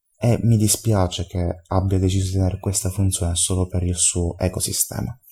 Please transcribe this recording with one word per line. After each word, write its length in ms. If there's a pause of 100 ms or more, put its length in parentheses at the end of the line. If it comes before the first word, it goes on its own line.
(160)
e 260
mi 140
dispiace 680
che 400
abbia 320
deciso 280
di 60
tenere 260
questa 320
funzione 460
solo 300
per 180
il 120
suo 420
ecosistema. 800 (160)